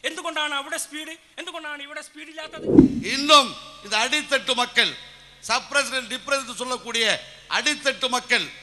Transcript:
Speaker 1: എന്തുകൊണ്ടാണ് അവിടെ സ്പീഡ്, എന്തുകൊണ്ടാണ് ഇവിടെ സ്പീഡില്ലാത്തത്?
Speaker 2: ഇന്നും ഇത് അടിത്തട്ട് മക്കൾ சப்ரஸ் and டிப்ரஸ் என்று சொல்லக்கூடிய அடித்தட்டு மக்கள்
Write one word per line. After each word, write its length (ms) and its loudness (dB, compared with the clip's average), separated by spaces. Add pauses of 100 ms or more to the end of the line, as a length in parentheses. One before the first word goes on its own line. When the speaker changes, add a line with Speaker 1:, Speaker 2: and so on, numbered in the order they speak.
Speaker 1:
എന്തുകൊണ്ടാണ് 500 -4
അവിടെ 220 -4
സ്പീഡ്, 380 -10 (240)
എന്തുകൊണ്ടാണ് 440 -10
ഇവിടെ 260 -12
സ്പീഡില്ലാത്തത്? 580 -14 (480)
Speaker 2:
ഇന്നും 320 8 (380)
ഇത് 100 -6
അടിത്തട്ട് 640 0
മക്കൾ 280 2 (600)
சப்ரஸ் 500 0
and 140 -6
டிப்ரஸ் 300 -2
என்று 200 -10
சொல்லக்கூடிய 440 -2 (500)
அடித்தட்டு 600 0
மக்கள் 300 0 (160)